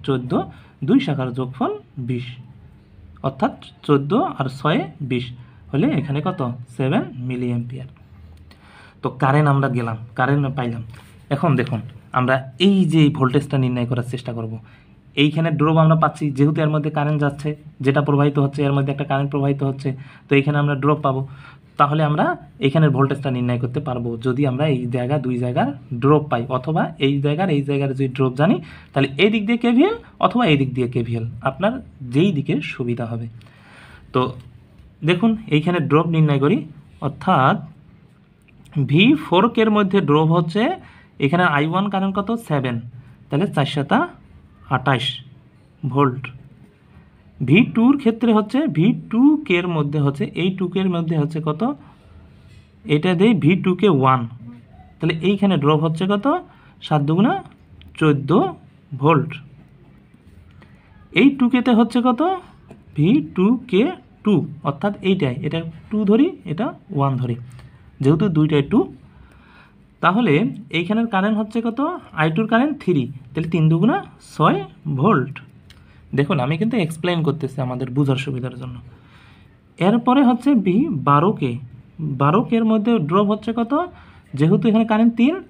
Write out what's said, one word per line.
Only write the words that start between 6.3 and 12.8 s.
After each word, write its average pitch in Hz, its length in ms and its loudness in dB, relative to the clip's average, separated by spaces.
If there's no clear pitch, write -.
সেভেন 139 260 0
মিলি 123 240 -6
অ্যাম্পিয়ার। 123 360 -8
তো 135 60 -4
কারেন্ট 143 320 4
আমরা 139 220 0
গেলাম, 117 200 -4
কারেন্ট 139 260 0
পাইলাম। 117 240 -6
এখন 165 160 0
দেখুন, 113 200 -2
আমরা 127 160 2
এই 196 100 4